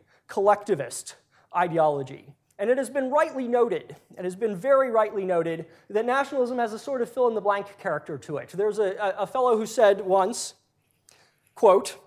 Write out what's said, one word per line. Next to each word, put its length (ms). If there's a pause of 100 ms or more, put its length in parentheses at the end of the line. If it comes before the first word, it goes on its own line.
(280)
collectivist 880 (400)
ideology. 800 (260)
And 100
it 80
has 120
been 200
rightly 380
noted, 480 (220)
it 60
has 120
been 200
very 340
rightly 360
noted, 400 (240)
that 160
nationalism 520
has 160
a 60
sort 220
of 80
fill-in-the-blank 680
character 400
to 200
it. 120
There's 300
a, 160
a, 140 (140)
a 40
fellow 300
who 80
said 360
once, 520 (1000)
quote, 540